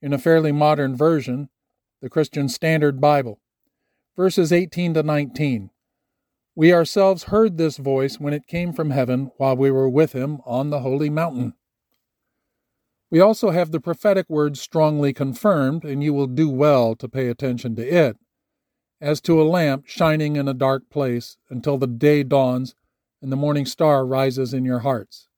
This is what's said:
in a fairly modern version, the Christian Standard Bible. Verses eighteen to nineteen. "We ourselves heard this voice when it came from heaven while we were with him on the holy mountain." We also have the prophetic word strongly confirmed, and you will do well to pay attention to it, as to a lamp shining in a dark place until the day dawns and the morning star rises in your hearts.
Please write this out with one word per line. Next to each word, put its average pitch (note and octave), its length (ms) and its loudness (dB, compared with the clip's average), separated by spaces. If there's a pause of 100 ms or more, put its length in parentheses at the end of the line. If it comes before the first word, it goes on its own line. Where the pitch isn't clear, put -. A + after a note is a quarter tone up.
in C#3+ 120 -4
a C#3 40 0
fairly D#3+ 340 4
modern D3 440 2
version, C#3+ 540 0 (520)
the C3 80 -12
Christian C#3+ 400 -2
Standard D3+ 500 0
Bible. C#3 400 0 (760)
Verses F3+ 360 0
eighteen F3 440 0
to D#3 80 0
nineteen. C#3+ 680 -2 (840)
"We E3 180 6
ourselves F#3 520 2
heard G#3 300 2
this D#3+ 220 -2
voice C3+ 420 -2
when D3 140 -4
it D3 140 -8
came F3 260 -6
from D#3 160 -4
heaven C3 480 -2
while C3+ 180 0
we C3+ 140 2
were C3+ 180 2
with C#3+ 260 2
him C#3 300 -6
on C3 280 -4
the C#3+ 80 -4
holy C#3 320 -2
mountain." D3+ 420 -4 (1600)
We E3 80 4
also G#3+ 320 4
have E3 180 0
the D#3+ 100 -4
prophetic F#3+ 480 -2
word D3 300 -2
strongly D3+ 560 0
confirmed, C#3+ 720 -2
and C#3+ 180 -6
you D3+ 120 0
will C#3 100 0
do D3 240 0
well B2+ 460 2
to A#2+ 120 -14
pay C3 200 -4
attention A#2+ 480 -6
to A2+ 120 -8
it, D3+ 300 2 (840)
as D3 200 -4
to D#3+ 220 2
a - 20 4
lamp D#3 440 0
shining D#3 480 0
in C#3+ 120 -2
a C#3 60 -2
dark C3+ 380 -2
place B2 460 -4 (120)
until C3 300 -4
the C3 80 -2
day C#3+ 340 2
dawns C3 540 0 (440)
and C3+ 120 -8
the C3+ 40 -4
morning D3 300 -2
star C#3+ 400 2
rises C3 480 -2
in C3 100 -2
your B2+ 160 -2
hearts. A#2 480 -6 (100)